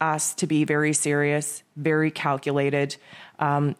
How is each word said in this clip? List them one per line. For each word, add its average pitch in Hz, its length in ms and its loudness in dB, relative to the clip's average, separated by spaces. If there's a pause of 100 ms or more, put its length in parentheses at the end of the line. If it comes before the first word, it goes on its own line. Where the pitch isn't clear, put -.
us 156 320 -2
to - 120 -4
be 151 180 2
very 151 280 2
serious, 147 680 0 (140)
very 156 340 2
calculated. 143 840 0 (420)
Um, 143 420 0